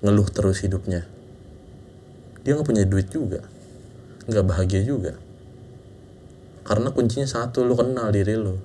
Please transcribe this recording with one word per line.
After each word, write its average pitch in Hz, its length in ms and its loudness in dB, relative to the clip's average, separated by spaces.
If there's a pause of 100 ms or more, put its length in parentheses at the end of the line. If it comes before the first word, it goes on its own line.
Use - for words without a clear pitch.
ngeluh 101 240 4
terus 95 320 0
hidupnya. 92 480 -4 (1400)
Dia 139 80 2
nggak 147 160 -2
punya 110 160 4
duit 95 240 0
juga, 127 320 -4 (880)
nggak 104 160 2
bahagia 95 400 2
juga. 117 320 -2 (1500)
Karena 120 240 0
kuncinya 127 320 0
satu, 123 400 -2
lu 123 80 4
kenal 120 400 0
diri 104 240 2
lu. 101 160 -2 (120)